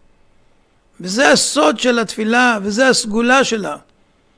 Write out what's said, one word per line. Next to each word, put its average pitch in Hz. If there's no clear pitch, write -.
וזה 208
הסוד 285
של 240
התפילה, 226
וזה 208
הסגולה 233
שלה, 170